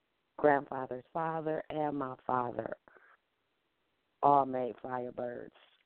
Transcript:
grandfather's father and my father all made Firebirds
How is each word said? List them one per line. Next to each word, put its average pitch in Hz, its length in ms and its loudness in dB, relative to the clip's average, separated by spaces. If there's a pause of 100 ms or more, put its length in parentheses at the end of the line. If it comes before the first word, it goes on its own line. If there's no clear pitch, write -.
(380)
grandfather's 131 760 2
father 160 580 -4
and 151 280 -2
my 131 160 -4 (120)
father 120 480 -2 (1500)
all 143 240 8
made 127 280 -2 (100)
Firebirds 123 680 -8 (360)